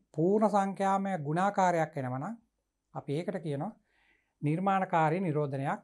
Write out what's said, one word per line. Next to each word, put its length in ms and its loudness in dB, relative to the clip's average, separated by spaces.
පූර්ණ 400 2
සංඛ්‍යාමය 680 0
ගුණාකාරයක් 720 2
වෙනවා 280 -4
නම් 160 -8
අපි 180 -8
ඒකට 300 -4
කියනවා 300 -6
නිර්මාණකාරී 800 2
නිරෝධනයක් 640 -2